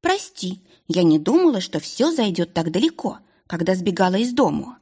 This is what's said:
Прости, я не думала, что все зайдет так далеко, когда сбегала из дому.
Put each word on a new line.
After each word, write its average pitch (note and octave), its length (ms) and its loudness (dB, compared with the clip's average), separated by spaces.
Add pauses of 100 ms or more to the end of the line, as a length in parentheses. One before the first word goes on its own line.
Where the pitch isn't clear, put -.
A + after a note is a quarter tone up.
Прости, E4+ 600 -4 (260)
я E3+ 160 2
не D#3 140 6
думала, C4 420 4
что - 180 -8
все B3+ 320 -2
зайдет G3 420 -2
так E3 200 -2
далеко, D4+ 460 -2 (280)
когда E3+ 280 -2
сбегала F#3 420 0
из A#3+ 160 -2
дому. G#3 500 -2